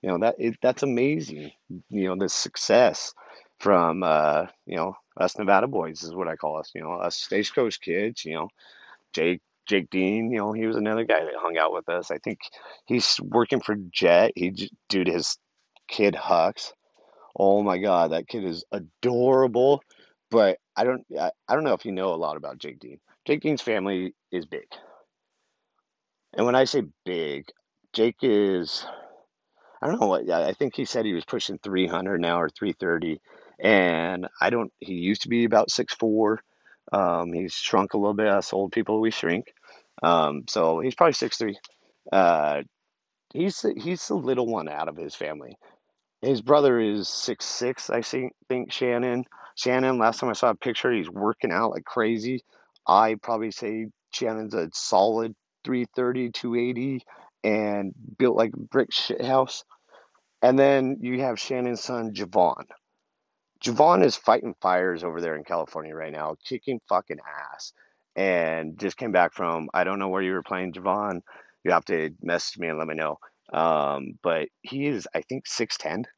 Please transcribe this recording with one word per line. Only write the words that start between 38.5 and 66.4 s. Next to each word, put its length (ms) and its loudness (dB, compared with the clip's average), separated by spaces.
old 200 -2
people, 280 0
we 120 0
shrink. 420 -4
Um, 480 2
so 300 2
he's 160 -4
probably 180 6
six 240 -4
three. 200 -4
Uh, 520 4
he's, 300 -2
he's 300 -6
the 80 -2
little 320 0
one 200 -4
out 200 -6
of 100 -10
his 160 -10
family. 440 -10
His 200 0
brother 380 6
is 280 0
six 380 -6
six, 460 -6
I 100 0
see, 280 -6
think, 220 -4
Shannon. 540 -2
Shannon, 440 2
last 200 4
time 120 -2
I 20 -2
saw 160 2
a 60 2
picture, 360 -2
he's 180 -2
working 420 -2
out 200 0
like 140 -8
crazy. 580 -2
I 340 6
probably 300 -4
say 360 -6
Shannon's 440 -4
a 180 -2
solid 600 0
three 220 -2
thirty, 360 -2
two 240 -4
eighty, 480 -2
and 500 0
built 180 4
like 200 2
a 40 -12
brick 320 0
shit 320 -4
house. 400 0
And 160 6
then 440 4
you 200 -2
have 180 -2
Shannon's 420 -4
son, 320 -6
Javon. 520 0
Javon 400 6
is 140 4
fighting 420 2
fires 460 0
over 160 -6
there 160 -4
in 80 -10
California 500 -6
right 160 -10
now, 320 -8